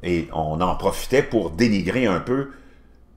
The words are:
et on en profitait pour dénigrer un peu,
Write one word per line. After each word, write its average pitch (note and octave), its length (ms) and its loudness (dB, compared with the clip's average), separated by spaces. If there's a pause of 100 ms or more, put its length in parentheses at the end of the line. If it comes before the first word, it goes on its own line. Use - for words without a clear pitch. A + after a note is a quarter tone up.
et F2 300 0
on D#2+ 300 -2
en F2+ 140 2
profitait A#2+ 460 0
pour G2 280 0
dénigrer G2 560 2
un F2+ 140 2
peu, C3+ 320 -4 (640)